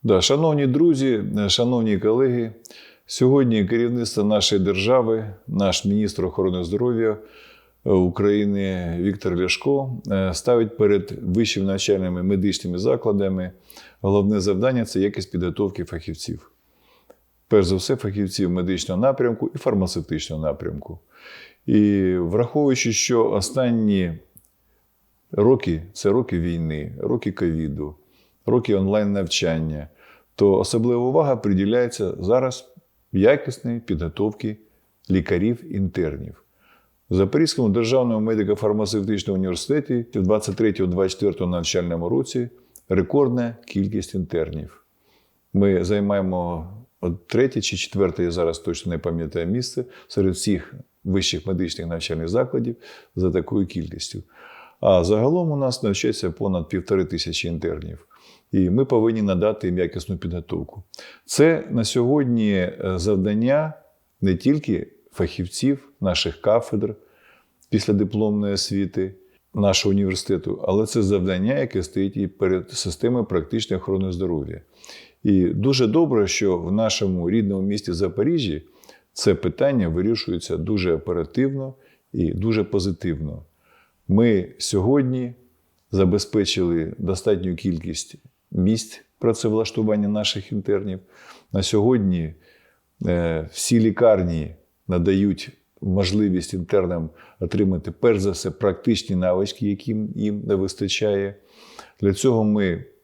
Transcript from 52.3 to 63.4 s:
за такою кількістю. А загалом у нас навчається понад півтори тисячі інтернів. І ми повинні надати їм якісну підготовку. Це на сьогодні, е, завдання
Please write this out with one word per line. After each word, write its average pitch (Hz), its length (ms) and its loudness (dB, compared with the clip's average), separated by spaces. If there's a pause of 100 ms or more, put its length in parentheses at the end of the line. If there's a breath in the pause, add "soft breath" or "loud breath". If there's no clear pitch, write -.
за 90 140 2
такою 92 360 -2
кількістю. 82 560 -10 (580 loud breath)
А 90 240 6
загалом 135 460 2
у 147 60 -2
нас 131 260 -2
навчається 101 480 -2
понад 90 380 -4
півтори 92 360 0
тисячі 85 440 -6
інтернів. 80 580 -8 (460 soft breath)
І 92 180 4
ми 123 140 4
повинні 113 380 2
надати 101 440 2
їм 90 120 -2
якісну 87 380 -4
підготовку. - 640 -8 (420 loud breath)
Це 156 460 4
на 113 140 0
сьогодні, 120 680 2
е, 92 440 -2
завдання 107 800 0 (460)